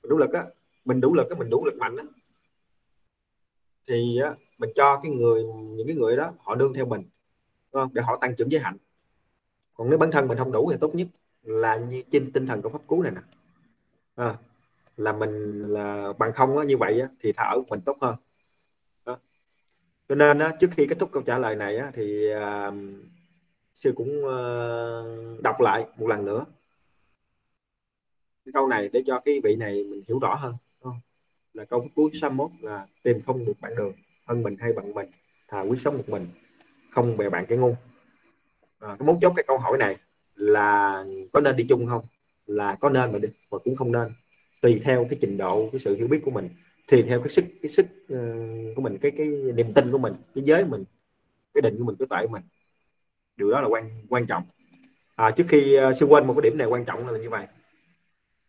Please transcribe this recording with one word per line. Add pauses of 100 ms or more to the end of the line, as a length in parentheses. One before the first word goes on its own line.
mình
đủ
lực
á, (400)
mình
đủ
lực
á,
mình
đủ
lực
mạnh
á, (1800)
thì
á, (240)
mình
cho
cái
người,
những
cái
người
đó
họ
nương
theo
mình, (720)
đúng
không?
Để
họ
tăng
trưởng
giới
hạnh. (1000)
Còn
nếu
bản
thân
mình
không
đủ
thì
tốt
nhất (340)
là
như (100)
trên
tinh
thần
của
pháp
cú
này
nè. (960)
À, (600)
là
mình
là
bằng
không
á,
như
vậy
á, (120)
thì
thở (140)
mình
tốt
hơn. (880)
Đó. (880)
Cho
nên
á,
trước
khi
kết
thúc
câu
trả
lời
này
á,
thì,
à, (1000)
sư
cũng,
ờ,
đọc
lại (100)
một
lần
nữa (2000)
cái
câu
này
để
cho
cái
vị
này
mình
hiểu
rõ
hơn,
đúng
không? (540)
Là
câu
cuối (100)
sáu
mươi
mốt (100)
là (160)
"Tìm
không
được
bạn
đường, (340)
thân
mình
hay
bằng
mình, (400)
thà
quyết
sống
một
mình, (640)
không
bè
bạn
kẻ
ngu." (1040)
À,
cái
mấu
chốt
cái
câu
hỏi
này (380)
là (280)
có
nên
đi
chung
không? (420)
Là
có
nên
mà
đi, (220)
mà
cũng
không
nên. (500)
Tùy
theo
cái
trình
độ,
cái
sự
hiểu
biết
của
mình, (400)
tùy
theo
cái
sức, (180)
cái
sức, (220)
ờ, (580)
của
mình,
cái,
cái
niềm
tin
của
mình, (200)
cái
giới
mình, (680)
cái
định
của
mình,
cái
tuệ
của
mình. (920)
Điều
đó
là
quan,
quan
trọng. (720)
À,
trước
khi,
ờ,
sư
quên
một
cái
điểm
này
quan
trọng
là
như
vậy. (1040)